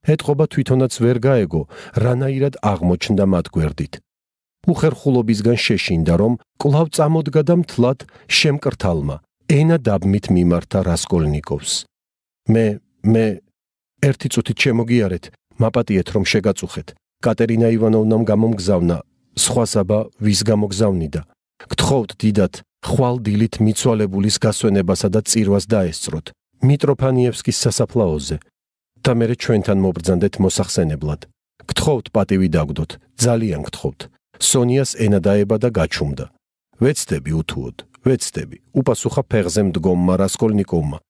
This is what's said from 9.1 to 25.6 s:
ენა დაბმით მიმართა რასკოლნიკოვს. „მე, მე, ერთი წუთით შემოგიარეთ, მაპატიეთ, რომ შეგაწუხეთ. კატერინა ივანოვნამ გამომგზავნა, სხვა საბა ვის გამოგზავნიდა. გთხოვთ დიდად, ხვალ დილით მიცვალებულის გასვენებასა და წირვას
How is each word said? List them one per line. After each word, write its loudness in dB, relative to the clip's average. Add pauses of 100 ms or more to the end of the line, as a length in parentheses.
ენა 4
დაბმით 0
მიმართა 2 (100)
რასკოლნიკოვს. -2 (760)
„მე, 4 (380)
მე, 4 (760)
ერთი 0
წუთით -4
შემოგიარეთ, 0 (360)
მაპატიეთ, 0
რომ -2
შეგაწუხეთ. -2 (340)
კატერინა 2
ივანოვნამ 2
გამომგზავნა, 0 (400)
სხვა 0
საბა 0 (240)
ვის 2
გამოგზავნიდა. 0 (480)
გთხოვთ 0
დიდად, 2 (300)
ხვალ 0
დილით 0
მიცვალებულის 0
გასვენებასა 0
და 2
წირვას 0